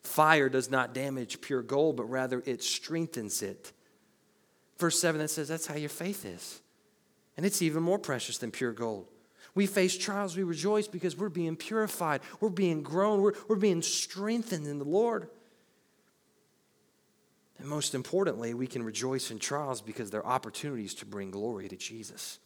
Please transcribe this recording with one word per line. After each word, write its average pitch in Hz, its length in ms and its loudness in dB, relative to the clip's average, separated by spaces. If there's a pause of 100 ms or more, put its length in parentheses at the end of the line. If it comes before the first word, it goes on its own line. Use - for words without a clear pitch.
Fire 156 480 6
does 127 220 2
not 123 240 2
damage 131 480 -4
pure 131 180 0
gold, 139 380 2
but 117 60 -2
rather 127 420 -2
it 123 160 -2
strengthens 156 800 -2
it. 98 280 -8 (1080)
Verse 170 200 2
seven, 160 220 2
that 151 80 -2
says, 151 180 -2
"That's 160 200 -4
how 147 100 -6
your 147 140 -4
faith 190 340 -6
is." - 380 -12 (760)
And 151 80 -2
it's 196 160 2
even 160 220 2
more 180 160 4
precious 127 400 -4
than 113 120 -4
pure 120 220 -2
gold. 107 360 -4 (460)
We 196 120 6
face 185 300 4
trials, 196 400 -2
we 190 60 0
rejoice 190 460 0
because 175 280 -4
we're 202 120 -2
being 165 260 -2
purified, 175 680 0 (180)
we're 214 80 2
being 170 340 2
grown, 190 380 4
we're, 202 140 6 (140)
we're 220 80 6
being 190 260 6
strengthened 202 840 -2
in 147 120 -2
the 139 60 -2
Lord. 202 440 4 (2250)
And 131 100 -12
most 147 260 -2
importantly, 127 580 0
we 123 140 -2
can 127 160 -4
rejoice 120 480 -2
in 110 80 -8
trials 139 420 -2
because 107 300 -8
they're 104 160 -4
opportunities 120 680 -4
to - 120 -14
bring 101 240 -8
glory 101 380 -4
to 92 80 -10
Jesus. - 680 -12